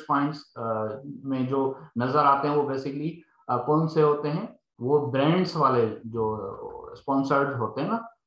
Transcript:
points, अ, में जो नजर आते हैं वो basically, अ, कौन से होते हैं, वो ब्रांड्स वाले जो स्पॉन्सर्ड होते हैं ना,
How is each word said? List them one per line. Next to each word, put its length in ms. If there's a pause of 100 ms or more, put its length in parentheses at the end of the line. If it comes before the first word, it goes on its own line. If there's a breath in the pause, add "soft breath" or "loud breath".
(100)
points, 260 (200)
अ, 320 (160)
में 440
जो 300 (200 loud breath)
नजर 200
आते 300
हैं 80
वो 180
basically, 360 (380 loud breath)
अ, 180
कौन 200
से 160
होते 260
हैं, 280 (240)
वो 260
ब्रांड्स 500
वाले 500
जो 880
स्पॉन्सर्ड 640
होते 220
हैं 80
ना, 200 (180)